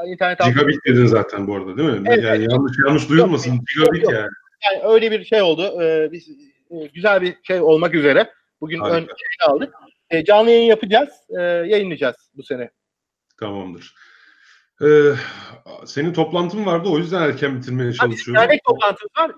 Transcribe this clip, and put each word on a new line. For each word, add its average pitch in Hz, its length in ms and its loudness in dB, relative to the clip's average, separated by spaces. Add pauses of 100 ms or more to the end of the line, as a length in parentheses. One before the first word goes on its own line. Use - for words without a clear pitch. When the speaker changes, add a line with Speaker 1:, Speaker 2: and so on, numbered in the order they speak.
Speaker 1:
İnternet 180 340 -4
altyapısı 135 240 2
Speaker 2:
Gigabit 147 200 -2
dedin 123 200 4
zaten 104 420 0
bu 101 80 -4
arada, 95 220 -8
değil 151 120 0
mi? 127 180 -2
Speaker 1:
Evet, 226 160 4
Speaker 2:
Yani 110 140 2
Speaker 1:
evet. 110 140 -2
Speaker 2:
yanlış, 131 260 -2 (100)
yanlış 143 140 2
Speaker 1:
Yok, 127 100 -6
Speaker 2:
duyulmasın. 156 400 2
Speaker 1:
yok, 123 80 0 (160)
Speaker 2:
Gigabit 156 280 2
Speaker 1:
yok. 143 100 2
Speaker 2:
yani. 107 160 -4 (360)
Speaker 1:
Yani 202 280 0
öyle 220 180 2
bir 208 140 -4
şey 220 160 2
oldu. 180 420 -2
E, 156 280 0
biz, 165 180 -16 (420)
e, 170 40 -14 (180)
güzel 190 280 0
bir 180 220 -4
şey 185 180 -2
olmak 160 340 2
üzere. 147 360 2 (300)
Bugün 160 180 -10
Speaker 2:
Harika. 170 180 -2
Speaker 1:
ön 165 40 -4
şeyini 143 540 -4
aldık. - 180 -6 (360)
E, 165 160 -2
canlı 214 260 6
yayın 233 180 6
yapacağız. 220 400 2 (280)
E, 180 40 -4
yayınlayacağız 175 760 -2 (200)
bu 135 80 -20
sene. 127 260 -10 (680)
Speaker 2:
Tamamdır. 95 540 -12 (880)
Ee, 147 300 6 (760)
senin 160 280 -4
toplantın 170 520 -4
vardı, 175 240 -2
o 220 80 0
yüzden 170 240 -4
erken 139 360 -2
bitirmeye 127 320 -6
Speaker 1:
Abi, 117 60 -6
Speaker 2:
çalışıyorum. 120 480 0
Speaker 1:
dernek 277 200 2
toplantımız 208 560 -2
var. 320 180 -2